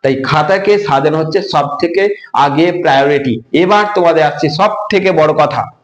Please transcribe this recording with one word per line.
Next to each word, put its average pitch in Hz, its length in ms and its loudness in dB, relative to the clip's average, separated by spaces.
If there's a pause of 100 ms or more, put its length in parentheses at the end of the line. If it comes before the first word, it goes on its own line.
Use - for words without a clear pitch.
তাই 135 200 0
খাতাকে 190 560 0
সাজানো 151 400 0
হচ্ছে 156 240 -2
সব 147 240 -2 (140)
থেকে 196 340 -2 (180)
আগে 143 400 2
প্রায়োরিটি। 139 680 0 (120)
এবার 196 320 2 (100)
তোমাদের 165 280 2
আসছে 147 280 -2
সব 165 200 0 (200)
থেকে 185 220 0
বড় 156 200 2
কথা 143 320 0 (200)